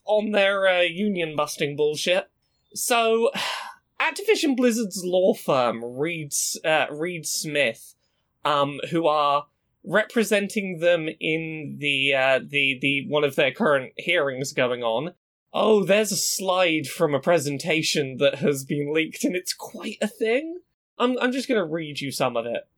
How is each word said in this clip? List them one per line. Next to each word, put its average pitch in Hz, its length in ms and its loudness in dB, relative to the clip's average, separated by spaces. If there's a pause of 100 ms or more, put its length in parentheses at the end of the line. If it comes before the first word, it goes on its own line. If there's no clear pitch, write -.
on 214 260 2
their, 196 360 2
uh, 180 140 4
union 175 560 0
busting 147 400 -2
bullshit. 151 520 0 (440)
So, 226 580 2 (340)
<sighs> - 360 -16
Activision 320 560 0
Blizzard's 226 480 0
law 185 280 4
firm, 120 480 2 (160)
Reed 156 360 -4
S-, - 320 -2
uh, 156 260 2
Reed 160 340 -6
Smith, 143 680 -2 (500)
um, 143 360 0 (120)
who 165 160 2
are 147 380 2 (400)
representing 202 960 0
them 165 280 2 (140)
in 156 580 -4
the, 139 340 0
uh, 131 320 4
the, 139 360 0
the, 139 260 0
one 147 160 0
of 139 140 0
their 135 160 2
current 139 420 0
hearings 139 560 -2
going 123 320 0
on. 123 300 -2 (420)
Oh, 208 280 4
there's 202 280 2
a 180 60 -2
slide 180 680 0
from 156 260 0
a 135 60 2
presentation 147 1000 0
that 139 180 2
has 139 300 0
been 143 280 -4
leaked, 160 300 -2
and 180 120 0
it's - 180 -6
quite - 480 -12
a 214 60 0
thing. 285 540 -2 (360)
I'm, 247 220 0
I'm 254 120 0
just 254 160 -4
gonna 220 180 2
read 151 360 -6
you 139 100 -6
some 123 240 -2
of 117 120 -2
it. 113 200 -6 (100)